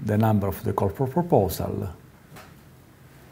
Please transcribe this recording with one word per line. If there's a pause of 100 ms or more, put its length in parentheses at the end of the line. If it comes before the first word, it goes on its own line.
the
number
of
the
call
for
proposal. (1400)